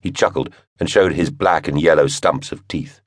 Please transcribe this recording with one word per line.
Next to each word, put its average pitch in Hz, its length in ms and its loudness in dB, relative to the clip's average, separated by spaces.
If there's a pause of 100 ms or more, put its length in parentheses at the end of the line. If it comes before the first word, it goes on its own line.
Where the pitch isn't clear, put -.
He 92 100 -6
chuckled - 380 -2 (320)
and 85 80 -4
showed 95 240 4
his 85 180 -2
black 85 380 -2
and 71 100 -2
yellow 76 280 4
stumps 71 460 -4
of - 160 -16
teeth. - 380 -10